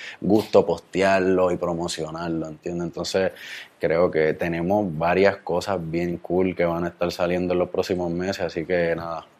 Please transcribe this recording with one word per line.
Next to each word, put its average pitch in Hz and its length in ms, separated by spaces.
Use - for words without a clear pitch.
gusto 101 440
postearlo 92 840
y 87 80
promocionarlo, 82 880
¿entiendes? 87 380
Entonces, 92 460
creo 85 320
que 78 220
tenemos 87 540
varias 90 420
cosas 90 400
bien 85 380
cool 87 400
que 87 80
van 85 200
a 87 40
estar 87 240
saliendo 90 400
en 90 60
los 87 100
próximos 90 420
meses, 90 360
así 80 180
que 85 320
nada, 82 300